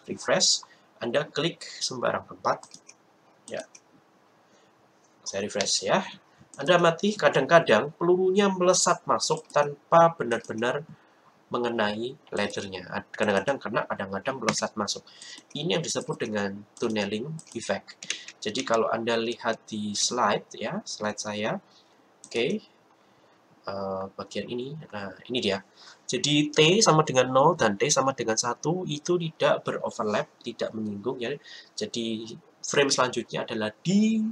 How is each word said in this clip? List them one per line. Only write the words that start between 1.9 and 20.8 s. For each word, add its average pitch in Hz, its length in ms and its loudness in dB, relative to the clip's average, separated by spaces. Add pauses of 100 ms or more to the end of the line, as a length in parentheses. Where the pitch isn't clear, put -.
tempat. - 360 -4 (800)
Ya. - 160 -10 (1600)
Saya 101 240 -4
refresh 101 400 -2
ya. 170 160 2 (560)
Anda 175 240 4
amati 175 320 2
kadang-kadang 143 800 4
pelurunya 185 560 4
melesat 180 560 2
masuk 139 480 0
tanpa 151 640 4
benar-benar 120 640 -2 (680)
mengenai 117 680 -2 (160)
laddernya. 101 520 -4 (280)
Kadang-kadang 104 480 2
kena, 104 240 -2
kadang-kadang 101 560 -6
melesat 110 320 -2
masuk. 101 320 -4 (480)
Ini 165 240 0
yang 160 60 -4
disebut 156 340 -6
dengan 101 400 -4 (160)
tunneling 107 560 -2 (240)
effect. - 480 -6 (400)
Jadi 120 240 -4
kalau 113 240 2
Anda 113 240 -2
lihat 113 560 -4
di 104 240 -6
slide - 640 -2
ya, 147 240 -6